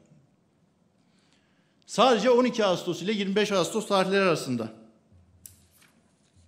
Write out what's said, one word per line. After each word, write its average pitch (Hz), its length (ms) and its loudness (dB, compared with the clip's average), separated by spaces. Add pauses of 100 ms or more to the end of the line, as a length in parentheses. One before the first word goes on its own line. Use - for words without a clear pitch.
(1900)
Sadece 226 440 2
on 247 160 4
iki 226 200 0
Ağustos 175 360 -2
ile 185 100 -4
yirmi 196 240 -4
beş 208 160 0
Ağustos 190 360 -2
tarihleri 196 340 0
arasında 127 480 -2 (1800)